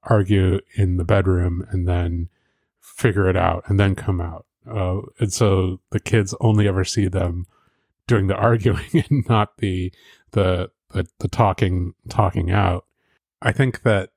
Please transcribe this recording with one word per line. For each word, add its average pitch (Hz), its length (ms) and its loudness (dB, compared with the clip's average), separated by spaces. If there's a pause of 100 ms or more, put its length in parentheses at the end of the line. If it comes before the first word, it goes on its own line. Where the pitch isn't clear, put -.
argue 95 560 2 (140)
in 92 220 0
the 92 80 -2
bedroom 90 640 0
and 90 180 -2
then 87 400 -2 (520)
figure 98 480 0
it 92 80 2
out 87 300 0
and 98 120 0
then 95 160 4
come 92 260 -4
out." 85 260 -8 (220)
Uh, 98 320 -4 (180)
and 104 140 -2
so 95 480 0 (100)
the 110 100 -4
kids 95 400 0
only 107 260 4
ever 92 180 0
see 98 240 -2
them 90 380 -4 (600)
doing 101 200 2
the 95 80 0
<laughs> 110 160 2
arguing 117 580 0
and 143 200 0
not 107 300 0
the, 92 340 -4 (400)
the, 92 380 0 (200)
the, 90 160 -4 (120)
the - 100 -4
talking, 92 680 0 (140)
talking 90 420 -2
out. 92 360 0 (560)
I - 100 0
think 131 300 -2
that 101 340 0